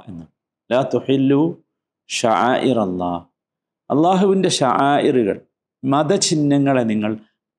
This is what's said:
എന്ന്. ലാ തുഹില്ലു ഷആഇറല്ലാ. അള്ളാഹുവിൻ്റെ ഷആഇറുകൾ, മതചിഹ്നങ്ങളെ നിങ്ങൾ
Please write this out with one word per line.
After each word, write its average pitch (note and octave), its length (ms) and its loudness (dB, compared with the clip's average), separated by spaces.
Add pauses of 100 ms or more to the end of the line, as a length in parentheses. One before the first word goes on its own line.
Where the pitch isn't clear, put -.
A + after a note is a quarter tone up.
എന്ന്. E2+ 180 -16 (460)
ലാ B2+ 100 2 (120)
തുഹില്ലു C3+ 480 2 (680)
ഷആഇറല്ലാ. G#2 1040 0 (760)
അള്ളാഹുവിൻ്റെ F#3 600 2
ഷആഇറുകൾ, B2+ 880 0 (460)
മതചിഹ്നങ്ങളെ C#3+ 1000 0
നിങ്ങൾ G#2+ 280 -2 (480)